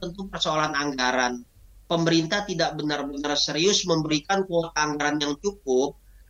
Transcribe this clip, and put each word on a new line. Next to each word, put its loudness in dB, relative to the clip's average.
tentu -8
persoalan -2
anggaran. 0
Pemerintah 0
tidak 0
benar-benar -2
serius 2
memberikan 0
kuota 0
anggaran 0
yang 0
cukup 0